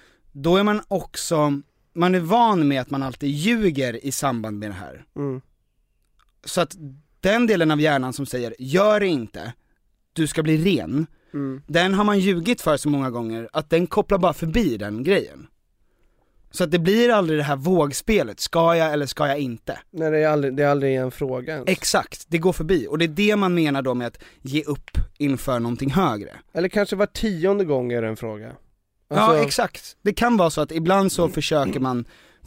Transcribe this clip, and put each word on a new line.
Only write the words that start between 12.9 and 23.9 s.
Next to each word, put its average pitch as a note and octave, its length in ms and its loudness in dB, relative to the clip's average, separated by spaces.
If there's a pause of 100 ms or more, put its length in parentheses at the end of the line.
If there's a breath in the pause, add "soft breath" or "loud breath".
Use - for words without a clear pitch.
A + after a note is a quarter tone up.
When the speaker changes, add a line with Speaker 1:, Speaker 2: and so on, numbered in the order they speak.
Speaker 1:
gånger A2+ 420 -8
att D3+ 160 -4
den E3+ 180 2
kopplar G3+ 300 0
bara F3 160 2
förbi D#3+ 440 0
den G#2 260 -6
grejen. F3 440 -2 (1040)
Så - 120 -2
att D#3 80 -2
det F3 80 2
blir G#3+ 300 4
aldrig F3 300 2
det D3 40 0
här C#3+ 120 -2
vågspelet, D3 840 0
ska E3 360 2
jag D#3+ 180 2
eller D3 120 0
ska D3 220 -2
jag C#3+ 120 0
inte? B2 400 -6 (120)
Speaker 2:
Nej, D#3 200 -2
det D#3 80 2
är D#3 100 4
aldrig, C#3 260 0
det C#3+ 80 2
är C#3+ 40 4
aldrig C#3 280 2
en B2+ 160 -2
fråga C3 420 -6
ens. D#3 160 -6
Speaker 1:
Exakt, - 580 -2
det E3+ 100 -2
går E3+ 160 2
förbi. D#3+ 360 0
Och D3+ 80 -4
det E3 80 2
är - 20 2
det G#3 280 2
man F#3+ 180 2
menar D3+ 280 2
då B2+ 120 0